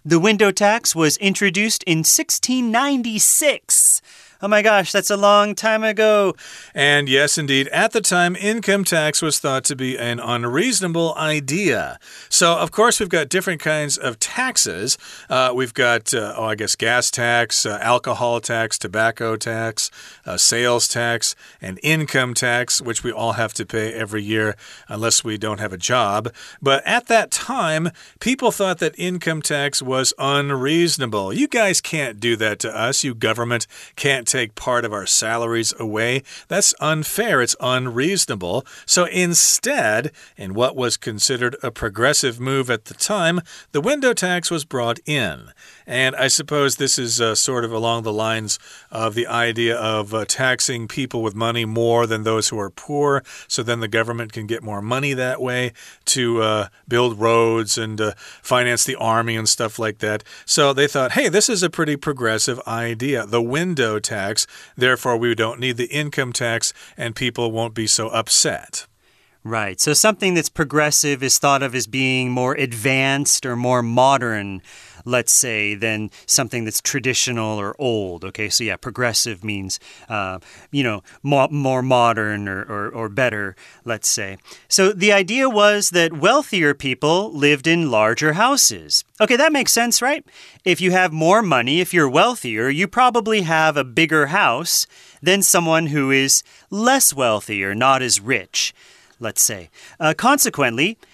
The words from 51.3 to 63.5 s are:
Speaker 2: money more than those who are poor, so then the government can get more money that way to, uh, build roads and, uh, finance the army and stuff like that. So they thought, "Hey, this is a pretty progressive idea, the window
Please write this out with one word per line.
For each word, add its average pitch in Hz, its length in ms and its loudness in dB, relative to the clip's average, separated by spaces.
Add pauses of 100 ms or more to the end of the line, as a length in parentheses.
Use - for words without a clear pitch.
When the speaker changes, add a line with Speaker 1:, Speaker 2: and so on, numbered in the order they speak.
Speaker 2:
money 117 300 -2
more 117 420 2
than 110 160 -2
those 110 240 0
who 113 120 -6
are 98 100 -6
poor, 143 540 -2 (260)
so - 120 -4
then 117 200 -2
the 110 80 -4
government 113 420 -2
can 107 160 -10
get 113 160 -4
more 104 180 -8
money 127 300 -2
that 127 300 -4
way 123 320 -4 (320)
to, 117 360 0
uh, 107 260 0 (200)
build 120 320 2
roads 113 580 2
and, 110 220 -6
uh, 107 140 0 (280)
finance 123 440 2
the 131 100 -4
army 113 400 0
and 110 140 -2
stuff - 280 -2
like 110 200 -4
that. 107 260 -2 (220)
So 143 260 4
they 139 160 4
thought, 131 240 -2
"Hey, 254 160 2
this 175 220 2
is 208 120 -2
a 180 80 2
pretty 147 280 -2
progressive 123 680 -2
idea, 117 600 -4
the 113 160 0
window 127 580 -2